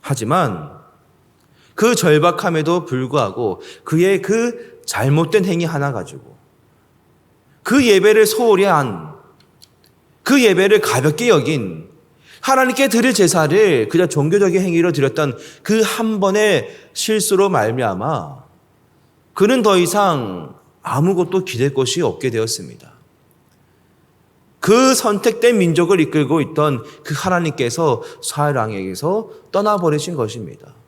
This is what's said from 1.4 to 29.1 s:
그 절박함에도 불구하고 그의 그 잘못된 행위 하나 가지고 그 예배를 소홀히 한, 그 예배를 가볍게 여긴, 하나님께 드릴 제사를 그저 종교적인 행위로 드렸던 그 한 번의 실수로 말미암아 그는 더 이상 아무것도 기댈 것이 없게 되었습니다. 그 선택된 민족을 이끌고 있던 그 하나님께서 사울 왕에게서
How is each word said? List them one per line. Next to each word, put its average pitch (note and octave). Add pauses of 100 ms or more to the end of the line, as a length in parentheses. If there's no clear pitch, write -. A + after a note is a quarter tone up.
그 A#3
절박함에도 E3+
불구하고 A#2+ (240)
그의 F3+
그 -
잘못된 D#3+
행위 E3+
하나 C#3+
가지고 F2 (1300)
그 B3+
예배를 G#3+
소홀히 G#3+
한, A#2 (1080)
그 C4+
예배를 F#3+
가볍게 D3+
여긴, B2 (500)
하나님께 C4
드릴 A#3
제사를 E3+
그저 F3
종교적인 F3+
행위로 F3
드렸던 C3+ (260)
그 A3
한 A3
번의 G3 (200)
실수로 G3+
말미암아 A2 (880)
그는 A#3+
더 G3
이상 D#3+ (280)
아무것도 F3+
기댈 C3+
것이 C3+
없게 C3
되었습니다. A2 (1700)
그 B3+
선택된 A3
민족을 F3
이끌고 D3+
있던 C#3 (180)
그 -
하나님께서 D#3 (200)
사울 D3
왕에게서 A2 (220)